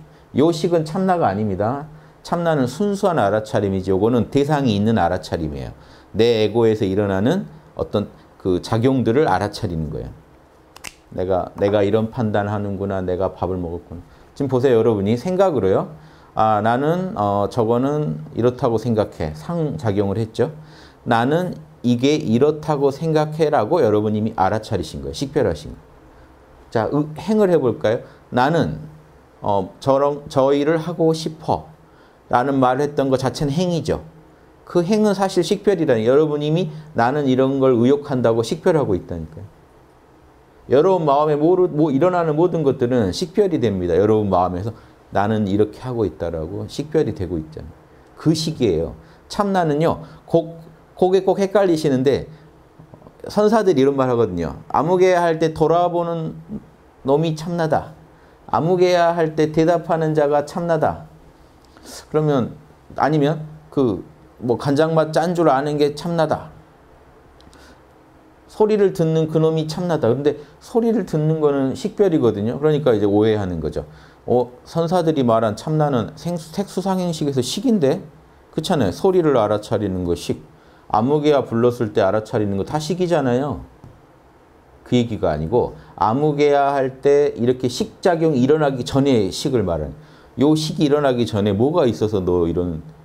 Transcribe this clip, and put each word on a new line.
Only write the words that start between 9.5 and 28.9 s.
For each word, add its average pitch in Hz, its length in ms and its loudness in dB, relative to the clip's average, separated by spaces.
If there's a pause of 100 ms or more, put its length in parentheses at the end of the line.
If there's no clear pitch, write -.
거예요. 62 200 -10 (1000)
내가, 92 460 -2
내가 101 280 2
이런 110 260 2
판단하는구나, 101 920 -4
내가 90 320 -2
밥을 92 240 -4
먹었구나. 85 440 -10 (320)
지금 139 140 -4
보세요, 127 300 4
여러분이 110 400 2
생각으로요. 160 720 0 (460)
아, 110 260 2
나는, 151 560 0
어, 101 320 0
저거는 139 760 0 (120)
이렇다고 120 420 0
생각해. 104 560 -2
상작용을 110 840 -4
했죠. 117 340 -4 (520)
나는 147 520 0 (280)
이게 123 320 2
이렇다고 143 760 0
생각해라고 151 920 0
여러분 107 340 2
이미 110 200 -2
알아차리신 95 680 -2
거예요. 69 120 -10
식별하신 90 580 -4
거예요. - 120 -18 (840)
자, 113 240 -2
의-, 151 140 0 (100)
행을 208 320 2
해볼까요? 123 500 2 (300)
나는, 127 500 0 (600)